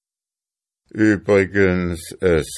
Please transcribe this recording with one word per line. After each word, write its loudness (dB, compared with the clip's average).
Übrigens, 0
es 0